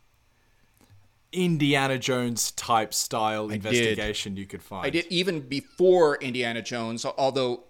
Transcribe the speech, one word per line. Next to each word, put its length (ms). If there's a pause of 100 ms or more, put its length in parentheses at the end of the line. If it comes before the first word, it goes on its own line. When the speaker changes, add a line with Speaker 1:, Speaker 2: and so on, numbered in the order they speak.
(1300)
Speaker 1:
Indiana 640
Jones 540
type 420
style 520
Speaker 2:
I 100
did. 100
Speaker 1:
investigation 720
you 100
could 160
find. 240
Speaker 2:
I 40
did, 180
even 320
before 760
Indiana 460
Jones, 420
al-, 120
although 540